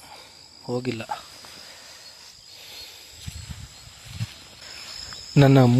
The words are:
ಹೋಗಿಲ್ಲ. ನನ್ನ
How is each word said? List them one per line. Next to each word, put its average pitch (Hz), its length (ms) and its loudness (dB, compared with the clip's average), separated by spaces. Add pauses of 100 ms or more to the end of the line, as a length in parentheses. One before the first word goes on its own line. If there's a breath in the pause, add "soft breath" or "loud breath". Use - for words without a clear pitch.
(680 loud breath)
ಹೋಗಿಲ್ಲ. 123 340 -6 (4000 loud breath)
ನನ್ನ 135 160 8 (220)